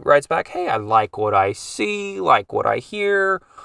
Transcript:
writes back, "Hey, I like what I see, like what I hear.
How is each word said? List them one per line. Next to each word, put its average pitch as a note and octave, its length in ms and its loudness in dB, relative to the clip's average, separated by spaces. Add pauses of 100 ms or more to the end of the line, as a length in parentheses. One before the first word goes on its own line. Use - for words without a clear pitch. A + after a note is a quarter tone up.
writes C#3+ 240 4
back, E3+ 180 -2
"Hey, F3+ 220 -6
I - 80 -2
like G#2+ 420 0
what G#2+ 160 0
I G2 180 4
see, G3+ 680 -6
like C3 320 2
what G#2+ 140 -2
I A2 120 0
hear. G#2 640 -2 (220)